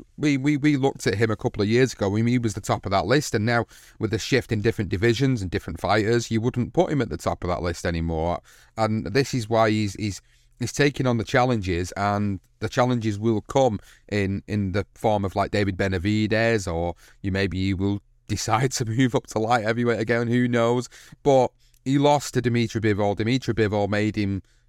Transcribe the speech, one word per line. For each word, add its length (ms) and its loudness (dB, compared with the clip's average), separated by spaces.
we, 180 0
we, 220 0
we 200 2
looked 280 -2
at 80 2
him 160 2
a 60 0
couple 260 -4
of 60 2
years 260 4
ago. 140 -2
I 80 0
mean, 120 2
he 120 2
was 160 -2
the 60 -8
top 240 -4
of 60 -6
that 140 2
list, 300 0
and 100 0
now 200 0
with 100 -2
the 80 -2
shift 340 -2
in 100 0
different 280 0
divisions 540 0
and 80 -6
different 280 -6
fighters, 520 0
you 100 0
wouldn't 320 -2
put 180 2
him 100 0
at 80 -4
the 80 -6
top 260 -4
of 60 -2
that 120 -2
list 240 -6
anymore. 560 -2
And 280 0
this 300 -2
is 120 -4
why 220 4
he's, 240 0
he's, 280 -8
he's 140 -6
taking 320 0
on 120 2
the 60 -2
challenges, 680 0
and 480 -2
the 100 -6
challenges 500 0
will 220 0
come 380 2
in, 380 -2
in 240 -2
the 240 -2
form 280 0
of, 120 -4
like, 160 0
David 260 0
Benavidez, 920 0
or 240 -2
you, 100 -4
maybe 280 -2
you 180 0
will 240 -2
decide 440 0
to 140 -4
<laughs> 0 -
move 280 2
up 140 -2
to 120 -4
light 260 0
heavyweight 340 0
again, 280 0
who 200 2
knows? 420 2
But 300 4
he 120 2
lost 360 2
to 80 0
Dmitry 400 0
Bivol. 340 2
Dmitry 380 -2
Bivol 340 0
made 300 0
him 260 -2